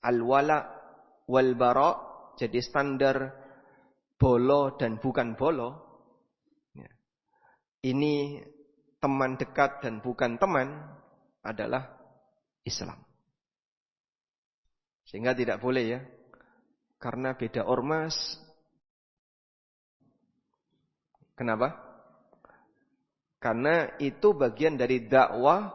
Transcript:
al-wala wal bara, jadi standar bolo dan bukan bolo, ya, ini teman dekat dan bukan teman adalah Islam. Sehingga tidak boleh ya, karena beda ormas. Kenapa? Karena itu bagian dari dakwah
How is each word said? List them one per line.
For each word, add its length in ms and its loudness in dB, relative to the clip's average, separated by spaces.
al-wala 720 0
wal 240 4
bara, 480 4
jadi 240 -2
standar 720 0
bolo 560 4
dan 240 -4
bukan 400 -4
bolo, 320 -2
ya, 120 -20
ini 560 -2
teman 320 0
dekat 480 0
dan 160 -8
bukan 400 -4
teman 480 0
adalah 480 -6
Islam. 400 -10
Sehingga 320 -4
tidak 240 -2
boleh 260 0
ya, 160 -4
karena 320 -6
beda 320 -6
ormas. 480 -2
Kenapa? 400 0
Karena 560 0
itu 400 2
bagian 400 0
dari 320 0
dakwah 640 4